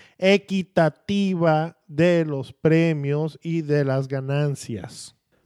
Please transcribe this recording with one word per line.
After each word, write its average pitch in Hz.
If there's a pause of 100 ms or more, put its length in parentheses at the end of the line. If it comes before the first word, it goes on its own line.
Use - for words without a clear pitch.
(180)
equitativa 185 (100)
de 170
los 143
premios 156
y 165
de 147
las 135
ganancias. 135 (280)